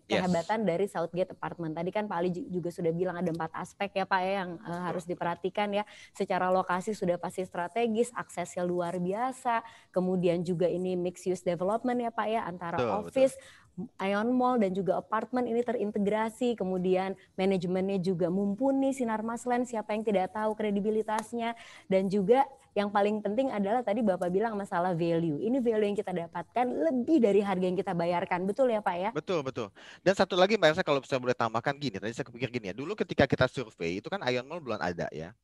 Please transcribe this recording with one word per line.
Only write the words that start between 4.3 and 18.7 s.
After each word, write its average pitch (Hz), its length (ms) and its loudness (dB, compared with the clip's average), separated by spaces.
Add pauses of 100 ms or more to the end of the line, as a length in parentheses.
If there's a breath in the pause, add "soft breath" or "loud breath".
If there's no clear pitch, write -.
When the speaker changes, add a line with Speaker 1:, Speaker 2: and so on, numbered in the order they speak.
Speaker 2:
yang, 180 80 -6
eh, - 80 -12
Speaker 1:
Betul. 170 240 -6
Speaker 2:
harus 175 240 -4
diperhatikan 180 640 -2
ya. 208 80 0 (320 loud breath)
Secara 185 320 0
lokasi 185 480 2
sudah 175 240 0
pasti 180 240 -6
strategis, 220 720 0
aksesnya 180 480 -6
luar 175 400 -2
biasa, 233 560 -2 (320 loud breath)
kemudian 180 560 2
juga 175 240 2
ini 185 240 -2
mixed 180 320 -4
use 185 160 -2
development 208 560 0
ya, 233 160 -4
Pak, 214 160 -4
ya, 226 160 0
antara 175 320 -6
Speaker 1:
Betul, 113 160 0 (160)
Speaker 2:
office, 262 240 4
Speaker 1:
betul. - 560 -14 (100)
Speaker 2:
Ion 202 320 0
Mall 254 240 2
dan 196 160 2
juga 190 240 0
apartemen 226 560 -2
ini 233 80 0
terintegrasi, 220 960 0
kemudian 185 560 0 (240 loud breath)
manajemennya 190 640 2
juga 170 320 0
mumpuni, 262 640 2